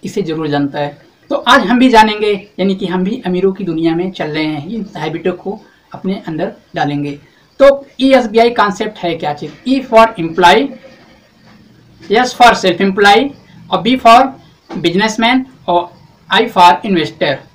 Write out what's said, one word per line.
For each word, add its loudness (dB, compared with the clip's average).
इसे -6
जरूर -6
जानता -4
है। -8
तो -4
आज 2
हम 0
भी 4
जानेंगे, 2
यानी 0
कि -8
हम -4
भी -4
अमीरों 0
की -10
दुनिया -2
में -4
चल -8
रहे -4
हैं, -8
इन -8
हैबिटों -6
को -12
अपने -8
अंदर -8
डालेंगे। -6
तो 4
ईएसबीआई 2
concept -2
है -6
क्या -6
चीज़? -12
ई 0
for 4
employee, 2
एस 0
for 8
सेल्फ -2
एम्प्लॉय 2
और -2
बी 0
for 6
बिजनेसमैन 0
और -2
आई 2
for 4
इन्वेस्टर। -2